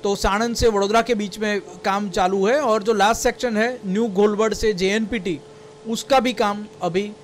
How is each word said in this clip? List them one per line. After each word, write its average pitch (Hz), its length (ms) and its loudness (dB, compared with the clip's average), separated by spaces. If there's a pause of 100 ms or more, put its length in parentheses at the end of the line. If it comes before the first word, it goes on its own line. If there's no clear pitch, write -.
तो 202 120 0
साणंद 220 400 0
से 240 120 4
वडोदरा 208 340 2
के 240 120 0
बीच 208 240 -4
में 208 220 -2
काम 202 500 -4
चालू 190 360 0
है 269 140 2
और 220 220 0
जो 220 100 0
लास्ट 208 300 2
सेक्शन 240 340 -2
है 240 300 0
न्यू 214 220 0
घोलवड 208 460 2
से 214 180 0
जेएनपीटी, 190 680 -2 (460)
उसका 233 340 2
भी 240 120 0
काम 208 340 -2 (160)
अभी 190 300 -2 (120)